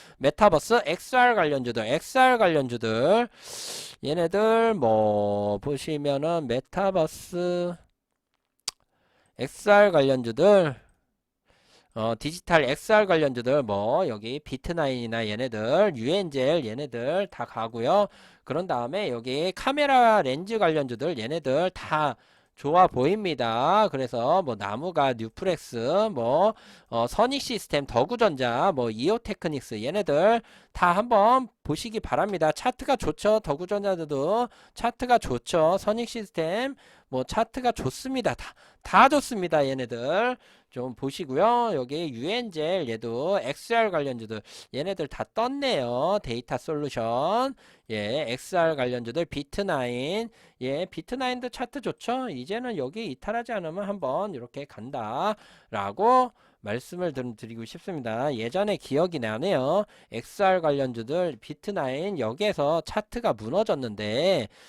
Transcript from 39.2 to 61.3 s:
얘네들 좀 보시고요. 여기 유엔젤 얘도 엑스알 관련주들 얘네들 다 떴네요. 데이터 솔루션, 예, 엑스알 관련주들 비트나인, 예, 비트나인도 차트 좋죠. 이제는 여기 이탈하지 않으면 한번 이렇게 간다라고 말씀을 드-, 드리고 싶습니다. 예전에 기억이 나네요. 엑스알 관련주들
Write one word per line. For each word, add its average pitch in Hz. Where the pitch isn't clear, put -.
얘네들 135
좀 127
보시고요. 190
여기 143
유엔젤 165
얘도 120
엑스알 208
관련주들 120
얘네들 170
다 -
떴네요. 208
데이터 127
솔루션, 147
예, 110
엑스알 165
관련주들 123
비트나인, 147
예, 139
비트나인도 247
차트 254
좋죠. 247
이제는 202
여기 170
이탈하지 233
않으면 190
한번 180
이렇게 127
간다라고 139
말씀을 151
드-, 123
드리고 113
싶습니다. 135
예전에 175
기억이 160
나네요. 143
엑스알 185
관련주들 139